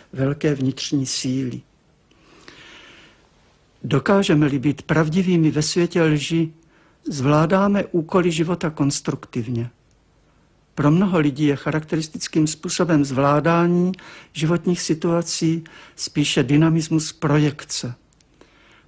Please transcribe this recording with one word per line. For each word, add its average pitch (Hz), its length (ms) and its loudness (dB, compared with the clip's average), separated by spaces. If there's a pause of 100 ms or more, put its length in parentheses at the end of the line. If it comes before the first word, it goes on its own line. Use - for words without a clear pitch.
(120)
velké 143 420 0
vnitřní 131 520 -2
síly. 127 540 -4 (2250)
Dokážeme-li 151 720 2
být 135 240 -2
pravdivými 165 680 2
ve 147 120 0
světě 170 400 0
lži, 160 500 0 (580)
zvládáme 165 760 2
úkoly 175 460 0
života 170 400 -2
konstruktivně. 123 1000 -4 (1040)
Pro 143 160 2
mnoho 180 280 2
lidí 147 260 0
je 143 120 2
charakteristickým 156 920 -4
způsobem 165 580 0
zvládání 165 880 2 (400)
životních 170 480 -2
situací 165 840 -2 (320)
spíše - 460 -2
dynamismus 156 720 2
projekce. 147 840 -2 (920)